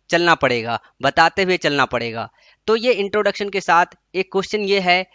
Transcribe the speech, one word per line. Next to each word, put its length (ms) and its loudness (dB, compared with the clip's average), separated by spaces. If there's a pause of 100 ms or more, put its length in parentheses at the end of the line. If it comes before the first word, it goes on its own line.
(100)
चलना 260 4
पड़ेगा, 440 -2 (220)
बताते 400 2
हुए 160 0
चलना 280 0
पड़ेगा। 420 -6 (400)
तो 100 2
ये 160 2
इंट्रोडक्शन 560 -4
के 120 -6
साथ 340 2 (180)
एक 180 -6
क्वेश्चन 300 -4
ये 200 0
है 200 2 (120)